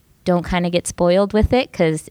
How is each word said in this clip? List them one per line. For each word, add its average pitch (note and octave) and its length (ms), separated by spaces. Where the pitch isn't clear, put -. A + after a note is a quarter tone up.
Don't F3 220
kinda F3 220
get F3 180
spoiled F#3 460
with G#3+ 180
it, B3+ 220
'cause D#3+ 380